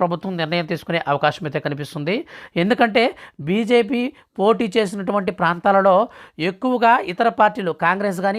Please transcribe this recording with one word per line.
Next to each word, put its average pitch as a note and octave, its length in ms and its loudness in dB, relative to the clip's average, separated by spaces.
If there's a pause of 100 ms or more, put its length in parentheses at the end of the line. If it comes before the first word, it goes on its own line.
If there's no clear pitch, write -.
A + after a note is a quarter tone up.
ప్రభుత్వం F3 400 -2
నిర్ణయం D#3+ 300 -2
తీసుకునే E3+ 300 -4 (100)
అవకాశం C#3+ 380 0
అయితే D3 180 -4
కనిపిస్తుంది. D3 500 -6 (460)
ఎందుకంటే A3+ 400 2 (460)
బీజేపీ A#3 520 2 (360)
పోటీ G#3+ 360 2
చేసినటువంటి G3+ 640 -2
ప్రాంతాలలో F#3+ 560 4 (560)
ఎక్కువగా A#3 420 2 (200)
ఇతర A#3 160 0 (120)
పార్టీలు, G#3 320 2 (100)
కాంగ్రెస్ F#3+ 440 0
కానీ G3 120 -2